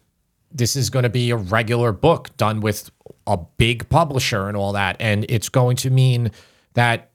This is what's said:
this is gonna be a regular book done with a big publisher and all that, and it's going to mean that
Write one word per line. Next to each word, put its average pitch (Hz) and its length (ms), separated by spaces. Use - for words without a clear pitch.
this 123 240
is 127 140
gonna 123 200
be 120 220
a 117 60
regular 113 540
book 139 460
done 110 220
with 107 320
a 98 120
big 117 320
publisher 131 580
and 104 80
all 101 180
that, 98 260
and 107 280
it's 113 220
going 127 280
to 131 120
mean 127 400
that 120 400